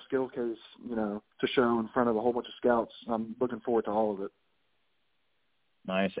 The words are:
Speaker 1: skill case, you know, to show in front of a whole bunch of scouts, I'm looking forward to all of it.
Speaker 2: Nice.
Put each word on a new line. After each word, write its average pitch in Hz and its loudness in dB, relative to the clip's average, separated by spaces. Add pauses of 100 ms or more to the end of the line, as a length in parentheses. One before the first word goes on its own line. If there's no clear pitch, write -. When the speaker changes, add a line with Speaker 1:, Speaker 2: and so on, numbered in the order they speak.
Speaker 1:
skill 131 -2
case, 120 -4 (300)
you 120 -6
know, 104 -4 (180)
to 127 0
show 117 4
in 110 -4
front 120 2
of 113 2
a 107 0
whole 120 2
bunch 113 -4
of 104 -16
scouts, 117 2 (160)
I'm 113 -4
looking 120 -2
forward 117 0
to 107 -4
all 107 2
of 95 -6
it. 98 -6 (1600)
Speaker 2:
Nice. 95 2